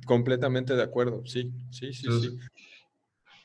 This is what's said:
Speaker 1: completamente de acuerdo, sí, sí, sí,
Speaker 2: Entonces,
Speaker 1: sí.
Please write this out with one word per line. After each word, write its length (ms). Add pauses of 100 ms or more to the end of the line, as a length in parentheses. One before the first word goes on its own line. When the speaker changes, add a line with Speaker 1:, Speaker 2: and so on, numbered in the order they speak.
Speaker 1:
completamente 720
de 80
acuerdo, 420
sí, 260 (200)
sí, 220
sí, 120
Speaker 2:
Entonces, 280
Speaker 1:
sí. 140 (960)